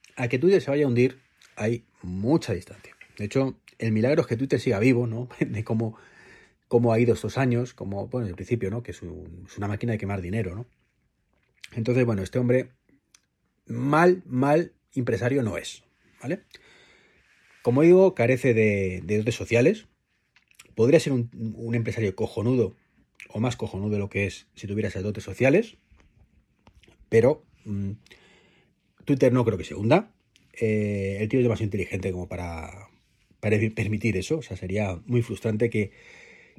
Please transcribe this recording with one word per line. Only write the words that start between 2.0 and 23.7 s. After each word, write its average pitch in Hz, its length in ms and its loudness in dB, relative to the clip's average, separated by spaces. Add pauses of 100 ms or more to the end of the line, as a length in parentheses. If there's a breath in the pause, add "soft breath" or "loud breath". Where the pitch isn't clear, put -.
mucha 104 520 -2
distancia. - 420 -14 (220)
De 104 80 -6
hecho, 135 320 -2 (200)
el 113 140 0
milagro 127 300 2
es - 40 -2
que 117 100 -2
Twitter 131 240 -2
siga 110 180 0
vivo, 120 280 4
¿no? 117 280 -6
<laughs> - 60 -20
De 113 240 -4
cómo, 110 320 -2 (720 loud breath)
cómo 120 240 4
ha 110 60 4
ido 117 160 4
estos 110 220 -6
años, 123 380 0
como, 98 340 -8
bueno, 123 160 -6
desde 95 80 -6
el - 40 -10
principio, 113 340 -4
¿no? 117 120 -6
Que - 100 -14
es - 100 -14
un, 82 440 -14
es - 120 -16
una 101 100 -6
máquina 110 240 -2
de 107 60 -2
quemar 98 240 -4
dinero, 90 320 -4
¿no? 110 120 -12 (1080)
Entonces, 123 340 2
bueno, 107 160 0
este 92 160 -4
hombre, 123 320 2 (960)
mal, 151 600 2
mal 143 460 0 (220)
empresario 123 480 -2
no 98 160 -4
es, - 240 -14 (400)
¿vale? 160 200 -6 (1200 soft breath)
Como 123 200 2
digo, 180 320 8
carece 120 400 2
de, 98 500 2
de 104 140 0
dotes 107 160 -2
sociales. 127 540 2 (880)
Podría 139 240 6
ser 143 120 -2
un, 120 180 -2 (260)
un 117 180 -6
empresario 107 400 -2
cojonudo, 113 640 -2 (520)
o 107 120 -8
más 117 160 -2
cojonudo 101 340 -6